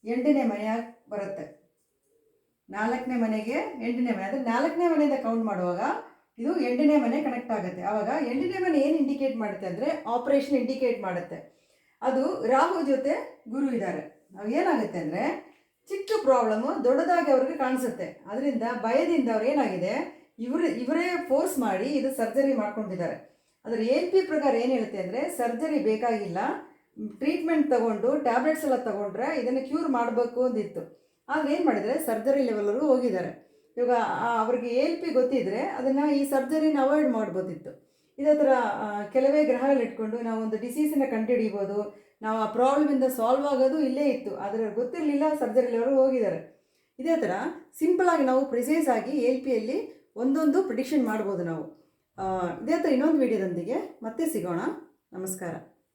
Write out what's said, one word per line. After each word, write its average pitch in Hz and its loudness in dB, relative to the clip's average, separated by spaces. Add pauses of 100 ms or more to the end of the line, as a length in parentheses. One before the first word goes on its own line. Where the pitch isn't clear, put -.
ಎಂಟನೇ 254 2
ಮನೆ 220 -2 (120)
ಬರುತ್ತೆ. 202 -10 (960)
ನಾಲ್ಕನೇ 240 -2
ಮನೆಗೆ 220 0 (340)
ಎಂಟನೇ 240 0
ಮನೆ, 196 -2
ಅಂದ್ರೆ 262 -4
ನಾಲ್ಕನೇ 302 2
ಮನೆಯಿಂದ 302 4
ಕೌಂಟ್ 226 0
ಮಾಡುವಾಗ 180 -2 (560)
ಇದು 285 -2
ಎಂಟನೇ 285 4
ಮನೆ 262 2
ಕನೆಕ್ಟ್ 240 -4
ಆಗುತ್ತೆ. 180 -4
ಆವಾಗ 208 -2 (180)
ಎಂಟನೇ 359 -2
ಮನೆ 349 2
ಏನ್ 294 4
ಇಂಡಿಕೇಟ್ 269 0
ಮಾಡುತ್ತೆ 202 -6
ಅಂದ್ರೆ, 254 -4
ಆಪರೇಷನ್ 269 2
ಇಂಡಿಕೇಟ್ 240 0
ಮಾಡುತ್ತೆ. - -8 (360)
ಅದು 262 0
ರಾಹು 302 2
ಜೊತೆ 277 -2
ಗುರು 262 -2
ಇದ್ದಾರೆ. 185 -2
ಅವಾಗ 190 -10
ಏನಾಗುತ್ತೆ 277 0
ಅಂದ್ರೆ, 214 -4 (340)
ಚಿಕ್ಕ 392 -6 (120)
ಪ್ರಾಬ್ಲಮ್ 240 2
ದೊಡ್ಡದಾಗಿ 294 2
ಅವ್ರಿಗೆ 262 2
ಕಾಣಿಸುತ್ತೆ. 254 -4
ಅದರಿಂದ 233 -2 (180)
ಭಯದಿಂದ 277 2
ಅವ್ರು 220 0
ಏನಾಗಿದೆ, 240 -2 (140)
ಇವ್ರು, 294 -2
ಇವರೇ 320 -2 (140)
ಫೋರ್ಸ್ 294 0
ಮಾಡಿ 208 0
ಇದು 269 -2
ಸರ್ಜರಿ 262 2
ಮಾಡ್ಕೊಂಡಿದ್ದಾರೆ. 202 -6 (180)
ಆದ್ರೆ 220 -2
ಎಲ್ 320 2
ಪಿ 381 6
ಪ್ರಕಾರ 285 2
ಏನ್ 247 2
ಹೇಳುತ್ತೆ 220 -2
ಅಂದ್ರೆ, 214 -4
ಸರ್ಜರಿ 254 -2
ಬೇಕಾಗಿಲ್ಲ, 214 0 (800)
ಟ್ರೀಟ್ಮೆಂಟ್ 320 0
ತಗೊಂಡು 233 2
ಟ್ಯಾಬ್ಲೆಟ್ಸ್ 254 2
ಎಲ್ಲ 262 2
ತಗೊಂಡ್ರೆ 220 -4
ಇದನ್ನ 247 0
ಕ್ಯೂರ್ 294 -2
ಮಾಡ್ಬೇಕು 240 0
ಅಂದಿತ್ತು. 208 -4 (180)
ಆದ್ರೆ 294 0
ಏನ್ 349 0
ಮಾಡಿದ್ರೆ, 226 0
ಸರ್ಜರಿ 262 0
ಲೆವೆಲ್‌ವರೆಗೂ 214 0
ಹೋಗಿದ್ದಾರೆ. 247 0 (320)
ಇವಾಗ, 247 2
ಆ, 226 0
ಅವ್ರಿಗೆ 240 -2
ಎಲ್ 277 0
ಪಿ 330 -4
ಗೊತ್ತಿದ್ರೆ 247 0
ಅದನ್ನ, 277 0
ಈ 277 0
ಸರ್ಜರಿನ 294 2
ಅವಾಯ್ಡ್ 285 4
ಮಾಡ್ಬೋದಿತ್ತು. 185 -6 (200)
ಇದೇ 294 4
ಥರ, 285 4
ಆ, 220 -2
ಕೆಲವೇ 277 4
ಗ್ರಹಗಳು 254 2
ಇಟ್ಕೊಂಡು 220 -4
ನಾವು 220 -4
ಒಂದು 220 -2
ಡಿಸೀಸನ್ನ 277 0
ಕಂಡುಹಿಡಿಬೋದು, 208 -2 (160)
ನಾವು 220 -2
ಆ 220 0
ಪ್ರಾಬ್ಲಮಿಂದ 262 2
ಸಾಲ್ವ್ 254 2
ಆಗೋದು 269 2
ಇಲ್ಲೇ 277 2
ಇತ್ತು. 208 -4
ಆದ್ರೆ 208 -4
ಅವ್ರಿಗೆ 208 -4
ಗೊತ್ತಿರಲಿಲ್ಲ, 294 0 (160)
ಸರ್ಜರಿ 240 2
ಲೆವೆಲ್‌ವರೆಗೂ 247 2
ಹೋಗಿದ್ದಾರೆ. 254 0 (320)
ಇದೇ 320 0
ಥರ 196 0 (480)
ಸಿಂಪಲ್ 359 4
ಆಗಿ 320 4
ನಾವು 262 4
ಪ್ರಿಸೈಸ್ 277 0
ಆಗಿ 233 0
ಎಲ್ 254 2
ಪಿಯಲ್ಲಿ 254 -4
ಒಂದೊಂದು 285 2
ಪ್ರಿಡಿಕ್ಷನ್ 254 0
ಮಾಡ್ಬೋದು 202 -2
ನಾವು. - -8 (240)
ಆ, 185 -2 (180)
ಇದೇ 320 0
ಥರ 311 2
ಇನ್ನೊಂದು 294 4
ವಿಡಿಯೋದೊಂದಿಗೆ 202 -2
ಮತ್ತೆ 226 -4
ಸಿಗೋಣ. 180 -2 (540)
ನಮಸ್ಕಾರ. 185 -10 (200)